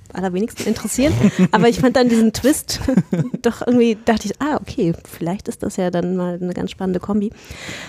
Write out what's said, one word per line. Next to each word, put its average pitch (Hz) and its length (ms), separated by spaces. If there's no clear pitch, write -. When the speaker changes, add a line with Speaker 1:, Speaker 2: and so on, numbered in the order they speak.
Speaker 1:
allerwenigsten 185 540
interessieren. 226 460
Speaker 2:
<laughs> - 200
Speaker 1:
Aber 220 160
ich 233 100
fand 254 160
dann 247 140
diesen 226 240
Twist - 480
<laughs> 196 320
doch 233 220
irgendwie, 233 400
dachte 220 220
ich, - 140
ah, 277 200
okay, 170 340
vielleicht 170 420
ist - 160
das - 140
ja 180 160
dann 180 240
mal 175 240
eine 180 140
ganz 175 180
spannende 185 280
Kombi. 208 300